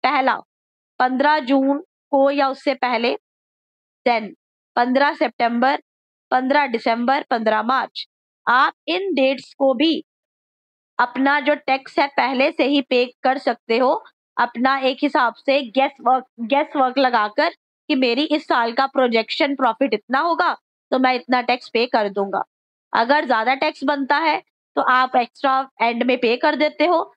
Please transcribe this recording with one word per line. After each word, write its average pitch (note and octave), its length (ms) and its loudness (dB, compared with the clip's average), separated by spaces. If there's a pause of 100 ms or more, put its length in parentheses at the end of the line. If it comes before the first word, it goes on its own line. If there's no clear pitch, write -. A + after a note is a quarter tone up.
पहला C4 320 0 (640)
पन्द्रह C4 400 2
जून C4+ 400 0 (320)
को C#4 200 4
या C#4+ 180 0
उससे C4+ 260 -4
पहले, B3 380 -2 (920)
then A3 280 -2 (420)
पन्द्रह B3+ 400 2
सितंबर, A#3+ 680 0 (500)
पन्द्रह C4+ 360 0
दिसंबर, A#3+ 600 -2
पन्द्रह A3 340 0
मार्च। B3+ 440 -4 (400)
आप C4+ 260 2 (140)
इन F#4 260 -4
dates C4 400 0
को C4+ 200 0
भी C#4+ 300 0 (960)
अपना C4+ 400 0
जो C#4+ 160 0
tax C4+ 440 -4
है C#4+ 80 2
पहले C4+ 440 0
से - 120 -2
ही C#4 180 2
पे B3+ 240 0 (180)
कर C4 140 0
सकते A#3 400 -2
हो, C4 140 2 (460)
अपना B3 420 0
एक C4 220 -2
हिसाब C4+ 340 0
से C#4 340 0
guess C4 220 0 (100)
work, B3+ 240 0 (140)
guess C#4 360 -2
work B3+ 220 0
लगाकर B3+ 520 0 (400)
कि D4+ 60 0
मेरी B3+ 300 0
इस D4 220 -2
साल A#3 260 0
का C4+ 140 0
projection B3+ 680 0
profit B3+ 380 0
इतना A#3+ 260 -4
होगा E4 340 -2 (380)
तो B3+ 80 0
मैं C4 160 2
इतना B3 260 -2
tax A#3+ 320 -4
पे A#3 140 0
कर A3 220 0
दूंगा। G3 340 -4 (500)
अगर C#4 320 2
ज्यादा A#3+ 300 0
tax D4+ 280 -4
बनता C#4 340 -2
है D#4 220 0 (360)
तो C#4+ 60 0
आप B3+ 340 2
extra C4 540 0 (120)
end A#3 220 0
में B3 140 2
पे A#3+ 200 2
कर D4+ 180 0
देते D4 300 0
हो। E4+ 140 2 (180)